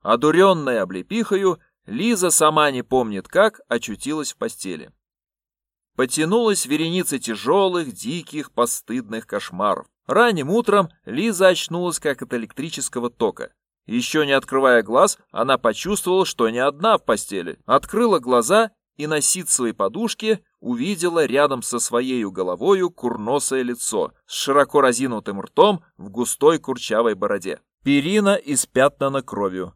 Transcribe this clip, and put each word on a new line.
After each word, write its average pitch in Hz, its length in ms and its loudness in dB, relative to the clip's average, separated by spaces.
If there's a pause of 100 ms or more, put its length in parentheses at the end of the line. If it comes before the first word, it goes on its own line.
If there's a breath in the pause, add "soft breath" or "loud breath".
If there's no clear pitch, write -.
Одурённая 147 800 2
облепихою, 185 760 -2 (260)
Лиза 180 460 0
сама 151 400 4
не 127 100 -6
помнит, 113 460 -2
как 208 400 2
очутилась 123 640 -6
в - 60 -20
постели. 90 540 -10 (1040)
Потянулась 185 720 0
вереница 165 500 -2
тяжёлых, 156 720 0
диких, 151 600 -10
постыдных 113 760 -4
кошмаров. 101 640 -4 (180)
Ранним 175 460 2
утром 202 380 2 (160)
Лиза 185 420 2
очнулась 175 520 0
как 143 220 -4
от 123 140 -8
электрического 123 720 -8
тока. - 420 -4 (360)
Ещё 123 360 -2
не 139 100 0
открывая 131 500 4
глаз, 135 340 2 (140)
она 127 260 0
почувствовала, 185 680 0
что 117 260 0
не 120 100 -4
одна 151 400 2
в - 40 -8
постели. 95 640 -2
Открыла 196 540 2
глаза 127 500 2 (260)
и 147 120 -8
на 151 140 -2
ситцевой 131 520 -2
подушке 208 680 -2 (180)
увидела 165 680 -2
рядом 131 380 0
со 120 160 -6
своею 120 520 -2
головою 104 600 0
курносое 123 720 -4
лицо 117 500 -4 (140)
с - 80 -14
широко 143 460 2
разинутым 117 600 -2
ртом 190 420 4 (140)
в 98 120 -18
густой 139 500 2
курчавой 117 560 0
бороде. 95 440 -4 (240)
Перина 196 520 2
испятнана 139 880 0
кровью. 92 520 -6